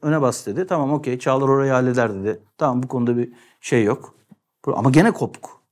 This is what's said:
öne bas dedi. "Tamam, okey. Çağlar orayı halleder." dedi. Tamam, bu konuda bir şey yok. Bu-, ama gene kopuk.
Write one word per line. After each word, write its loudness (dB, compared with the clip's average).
öne 0
bas 0
dedi. -4
"Tamam, -2
okey. -4
Çağlar 0
orayı 2
halleder." 0
dedi. -6
Tamam, 0
bu -6
konuda -2
bir -4
şey 0
yok. -2
Bu-, -2
ama 2
gene 6
kopuk. -8